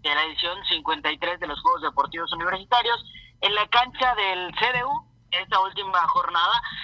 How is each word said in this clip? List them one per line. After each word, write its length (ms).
de 120
la 120
edición 340
cincuenta 440
y 60
tres 200
de 80
los 140
Juegos 220
Deportivos 500
Universitarios. 680
En 140
la 140
cancha 480
del 420
C 140
D 120
U, 300
esta 280
última 480
jornada 560